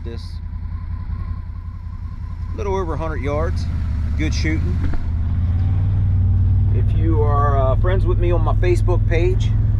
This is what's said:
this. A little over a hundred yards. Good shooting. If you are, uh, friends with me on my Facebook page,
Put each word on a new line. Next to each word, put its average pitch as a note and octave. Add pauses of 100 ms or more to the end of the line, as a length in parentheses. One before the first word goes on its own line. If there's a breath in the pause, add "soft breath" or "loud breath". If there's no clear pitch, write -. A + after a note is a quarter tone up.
this. A#2 (2250)
A -
little F#3+
over F3
a C3+
hundred D#3
yards. D3 (540)
Good -
shooting. - (2000)
If -
you E4+
are, -
uh, C3
friends F#3
with E3+
me F3
on E3+
my D3
Facebook F3+
page, - (300)